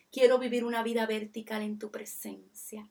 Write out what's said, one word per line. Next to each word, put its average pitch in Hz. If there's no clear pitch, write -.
quiero 254
vivir 247
una 233
vida 226
vertical 214
en 214
tu 214
presencia". -